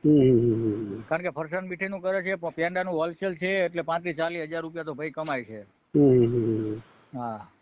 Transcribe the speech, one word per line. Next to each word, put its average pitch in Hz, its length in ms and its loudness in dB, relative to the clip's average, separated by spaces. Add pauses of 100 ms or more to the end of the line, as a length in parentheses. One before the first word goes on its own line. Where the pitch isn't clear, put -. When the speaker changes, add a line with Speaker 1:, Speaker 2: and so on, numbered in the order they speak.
Speaker 1:
હમ, 151 160 6
હમ, 120 320 6
હમ, 107 420 -2
હમ. 110 60 -12
Speaker 2:
કારણ 160 220 -6
કે 180 80 -4
ફરસાણ 156 360 -8
મીઠાઈનું 185 340 -8
કરે 185 220 -4
છે, 190 120 -4
પ-, 170 200 -8
પેંડાનું 180 400 -2
હોલસેલ 170 400 -4
છે, 185 300 -2
એટલે 170 180 -4
પાંત્રીસ 165 340 -4
ચાલીસ 165 260 -4
હજાર 160 200 -6
રૂપિયા 165 220 -10
તો 151 100 -8
ભાઈ 151 160 -8
કમાય 143 340 -6
છે. 107 180 -14 (340)
Speaker 1:
હમ, 131 280 8
હમ, 120 100 2
હમ. 110 480 -2 (360)
Speaker 2:
હા. 110 280 -10 (140)